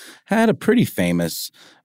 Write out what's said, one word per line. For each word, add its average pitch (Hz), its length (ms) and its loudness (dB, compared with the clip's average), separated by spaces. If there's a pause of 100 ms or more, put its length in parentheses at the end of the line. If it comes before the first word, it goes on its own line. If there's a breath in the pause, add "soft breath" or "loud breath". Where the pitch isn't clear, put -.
(260 loud breath)
had 226 240 2
a 170 60 0
pretty 214 300 2
famous, 87 680 -4 (340 soft breath)